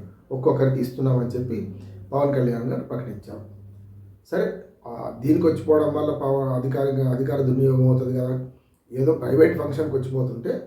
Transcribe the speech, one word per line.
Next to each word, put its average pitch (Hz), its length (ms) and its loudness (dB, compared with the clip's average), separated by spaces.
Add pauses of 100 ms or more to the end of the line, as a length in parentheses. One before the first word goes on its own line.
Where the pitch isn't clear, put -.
(320)
ఒక్కొక్కరికి 131 480 2
ఇస్తున్నామని 123 480 0
చెప్పి 117 300 -4 (500)
పవన్ 139 260 0
కళ్యాణ్ 120 340 0
గారు 131 160 -4
ప్రకటించారు. - 600 -10 (840)
సరే, 185 200 0 (400)
ఆ, 120 60 -12 (280)
దీనికి 151 260 4
వచ్చిపోవడం 151 480 4
వల్ల 151 180 0
పవన్ 135 360 0
అధికారిక, 131 580 0
అధికార 135 340 0
దుర్వినియోగం 131 480 4
అవుతుంది 127 300 2
కదా. 127 160 -2 (580)
ఏదో 135 200 2
ప్రైవేట్ 139 460 4
ఫంక్షన్కి 143 380 -4
వచ్చిపోతుంటే 127 560 -4 (140)